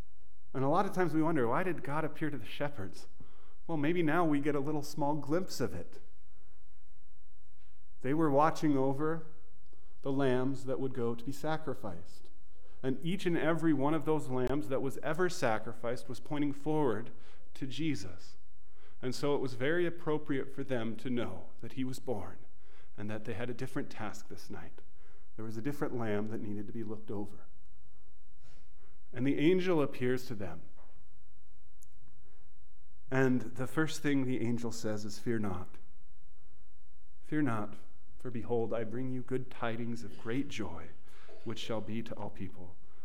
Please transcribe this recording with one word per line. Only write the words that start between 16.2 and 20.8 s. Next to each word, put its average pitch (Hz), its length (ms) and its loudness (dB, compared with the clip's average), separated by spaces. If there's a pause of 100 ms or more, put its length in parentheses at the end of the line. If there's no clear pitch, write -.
pointing 147 320 0
forward 143 560 0 (460)
to 139 120 0
Jesus. 120 680 0 (640)
And 127 140 0
so 143 200 0
it 107 60 0
was 120 140 0
very 160 320 2
appropriate 151 680 0
for 139 80 0
them 113 340 0